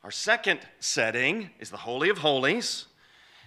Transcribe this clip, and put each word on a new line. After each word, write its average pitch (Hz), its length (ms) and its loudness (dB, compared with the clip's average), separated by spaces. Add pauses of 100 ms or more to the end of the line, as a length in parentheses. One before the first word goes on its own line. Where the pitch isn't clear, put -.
Our 104 80 -14
second 202 480 0 (180)
setting 135 800 0
is 110 120 -14
the 101 60 -14
Holy 127 320 0
of 202 100 2
Holies. 147 680 0 (600)